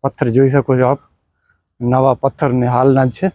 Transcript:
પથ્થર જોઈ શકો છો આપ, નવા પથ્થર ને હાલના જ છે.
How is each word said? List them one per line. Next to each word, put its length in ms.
પથ્થર 260
જોઈ 200
શકો 280
છો 100
આપ, 120
નવા 320
પથ્થર 380
ને 160
હાલના 380
જ 60
છે. 240